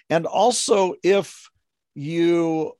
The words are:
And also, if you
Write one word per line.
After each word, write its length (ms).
And 160
also, 800
if 480
you 840